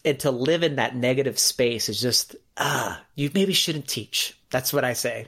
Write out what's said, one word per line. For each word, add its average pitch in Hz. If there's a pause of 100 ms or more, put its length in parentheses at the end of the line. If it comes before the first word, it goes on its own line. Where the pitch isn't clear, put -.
and 143
to 143
live 147
in 151
that 127
negative 127
space 120
is 104
just, - (220)
ah, 131 (140)
you 143
maybe 190
shouldn't 151
teach. - (120)
That's 127
what 143
I 123
say. 113